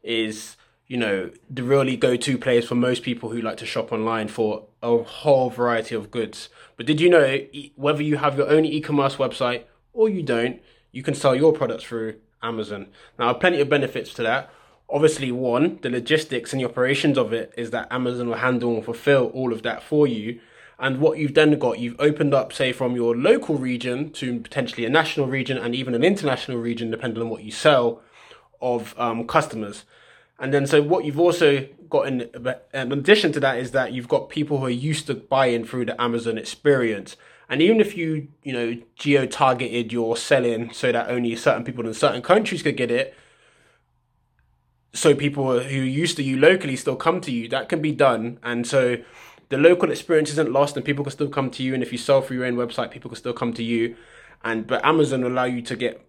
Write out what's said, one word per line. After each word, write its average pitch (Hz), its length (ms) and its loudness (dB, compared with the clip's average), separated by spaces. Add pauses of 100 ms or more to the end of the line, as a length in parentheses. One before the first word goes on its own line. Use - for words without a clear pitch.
is, 110 540 -6 (300)
you 127 100 -8
know, 98 360 -2 (180)
the 131 140 -8
really 135 340 2
go-to 127 400 0
place 120 280 2
for 120 100 -2
most 123 260 2
people 120 260 -6
who 117 140 -6
like 110 160 -6
to 113 80 -12
shop 113 260 -6
online 110 360 -2
for 107 400 -4 (140)
a 117 200 2
whole 131 480 2
variety 117 440 0
of 104 160 -6
goods. - 380 -6 (300)
But 120 80 -6
did 151 120 2
you 175 120 6
know, 156 160 8
e-, 135 500 -6
whether 147 260 0
you 151 140 0
have 143 220 0
your 143 100 0
own 156 160 6
e-commerce 147 520 0
website 123 480 -2 (280)
or 220 160 4
you 190 140 -2
don't, 123 400 0 (300)
you 135 100 -12
can 147 100 -2
sell 131 220 2
your 151 180 6
products 120 320 -4
through 110 320 -8 (260)
Amazon. 104 440 -6 (320)
Now, 120 160 0
plenty 180 260 2
of 135 80 2
benefits 139 460 -2
to 123 80 -6
that. 120 260 -2 (400)
Obviously, 143 420 2
one, 127 520 0
the 127 80 -4
logistics 127 640 -2
and 131 80 -2
the - 20 -2
operations 131 540 0
of 113 160 0
it 110 200 -8
is 117 180 -8
that 117 180 -6
Amazon 123 380 -4
will 113 80 -4
handle 120 380 0
and 107 80 -4
fulfill 123 520 2
all 127 180 -2
of 110 100 -6
that 117 200 -6
for 147 240 2
you. 117 340 -6 (380)
And 131 200 -2
what 151 200 2
you've 143 160 -2
then 151 240 6
got, 120 220 -2
you've 120 200 -8
opened 147 320 2
up, 135 180 2
say, 127 220 -2
from 123 240 -2
your 117 180 2
local 160 440 2
region 127 540 -4
to 123 280 -6
potentially 120 460 -6
a - 20 -2
national 151 380 2
region 131 320 -4
and 120 160 -4
even 127 200 -4
an 120 80 0
international 147 540 0
region, 117 340 -4
depending 113 320 -6
on 117 60 -4
what 107 160 -10
you 107 60 -12
sell, 120 500 4 (600)
of, 120 360 -4
um, 117 280 -2
customers. 110 580 -2 (540)
And 135 160 -2
then, 139 120 2
so 147 140 6
what 156 240 0
you've 147 160 -4
also 151 480 4 (220)
got 120 160 2
in, 123 240 -4 (420)
in 131 200 -4
addition 165 400 4
to 143 80 -2
that 131 180 0
is 123 140 -6
that 127 200 -2
you've 123 160 -8
got - 220 -2
people 147 300 -2
who 135 40 -4
are 127 60 -2
used 147 380 -4
to 131 60 -2
buying 120 520 0
through 123 180 -4
the 117 160 -6
Amazon 117 380 -2
experience. 117 800 0 (320)
And 139 140 2
even 220 180 6
if 208 160 0
you, 156 320 -4 (140)
you 139 100 -8
know, 117 240 -2 (200)
geo-targeted 127 960 2
your 117 240 -2
selling 120 560 0
so 127 180 -2
that 117 180 -2
only 123 280 -2
certain 110 260 2
people 123 240 -8
in 110 80 -8
certain 123 260 0
countries 190 420 2
could 143 140 0
get 120 140 -2
it, 123 240 -2 (1800)
so 151 220 4
people 135 460 0
who 135 200 -4
are 131 40 -2
used 151 320 -2
to 147 80 -6
you 131 140 -2
locally 156 360 4
still 127 220 -4
come 170 240 0
to 147 100 -8
you, 117 200 -4
that 131 180 -4
can 160 120 -2
be 156 120 -2
done. 123 500 2
And 120 240 -4
so 123 300 2 (520)
the 135 100 -4
local 160 340 6
experience 156 380 0
isn't 143 200 0
lost 139 260 2
and 127 80 -6
people 143 200 -2
can 135 80 -6
still 143 160 -4
come 135 240 -2
to 135 100 -8
you. 131 100 -2
And 127 100 -2
if 120 100 -6
you 120 60 -6
sell 139 220 4
through 131 180 -6
your 127 80 -2
own 123 100 -2
website, 120 340 -4
people 120 200 -16
can 113 80 -14
still 123 140 -6
come 120 200 -2
to 117 100 -6
you. 117 320 0 (480)
And, 113 240 -4
but - 180 -2
Amazon 135 380 4
will 123 80 -2
allow 127 140 0
you 123 180 -4
to 120 140 -6
get 117 320 -6